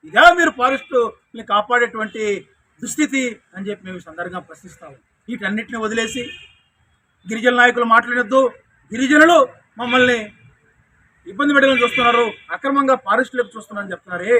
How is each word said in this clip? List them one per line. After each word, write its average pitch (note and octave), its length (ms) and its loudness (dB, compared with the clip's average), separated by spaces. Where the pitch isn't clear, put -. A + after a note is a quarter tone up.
ఇదా A3 160 4
మీరు E4 200 0
ఫారెస్ట్ని A#3+ 920 -4
కాపాడేటువంటి A3 720 -2
దుస్థితి C4 420 -4
అని F#3+ 120 -12
చెప్పి G3 200 -10
మేము F#3 120 -12
ఈ F3 80 -20
సందర్భంగా F3 400 -10
ప్రశ్నిస్తాము. D#3+ 480 -20
వీటన్నిటిని G#3+ 560 -8
వదిలేసి A3+ 400 -4
గిరిజన A3+ 320 0
నాయకులు A#3+ 320 2
మాట్లాడొద్దు, A#3+ 500 2
గిరిజనులు D4+ 460 4
మమ్మల్ని B3 380 2
ఇబ్బంది C#4+ 240 -2
పెట్టాలని C4+ 280 4
చూస్తున్నారు, A#3+ 420 0
అక్రమంగా C4+ 400 0
ఫారెస్ట్లోకి B3 500 -2
చూస్తున్నారని G3+ 380 -12
చెప్తున్నారే. F3+ 460 -6